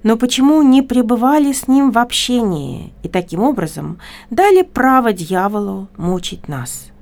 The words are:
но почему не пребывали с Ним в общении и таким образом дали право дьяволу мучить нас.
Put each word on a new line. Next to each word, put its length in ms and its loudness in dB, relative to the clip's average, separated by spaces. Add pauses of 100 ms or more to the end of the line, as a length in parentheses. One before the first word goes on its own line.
но 140 2
почему 460 2
не 180 6
пребывали 720 0
с 160 -6
Ним 220 4
в 80 0
общении 1040 -4
и 60 -10
таким 340 -4
образом 560 -4 (320)
дали 320 4
право 500 2
дьяволу 760 -4 (100)
мучить 500 -6
нас. 380 -12 (160)